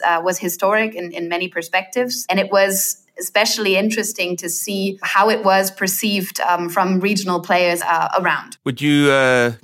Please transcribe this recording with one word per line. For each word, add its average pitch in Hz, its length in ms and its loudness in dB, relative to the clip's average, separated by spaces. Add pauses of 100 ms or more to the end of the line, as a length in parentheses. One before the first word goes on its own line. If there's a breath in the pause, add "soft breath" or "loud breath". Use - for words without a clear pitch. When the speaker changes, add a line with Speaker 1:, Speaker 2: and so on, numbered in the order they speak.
Speaker 1:
uh, 170 160 2
was 180 140 -2
historic 208 560 0
in, 175 180 -8
in 175 160 -8
many 175 200 -4
perspectives, 190 840 -4
and 185 100 2
it 190 120 -2
was 196 520 0 (160)
especially 208 560 0
interesting 196 600 -2
to 175 140 -8
see 196 540 -4
how 202 260 2
it 220 140 0
was 190 260 4
perceived, 190 720 -2
um, 175 280 0
from 185 300 2
regional 185 400 0
players, 175 440 0
uh, 165 240 0 (120)
around. 160 460 -2
Speaker 2:
Would 127 160 -4
you, 143 300 4
uh, 127 400 4 (120)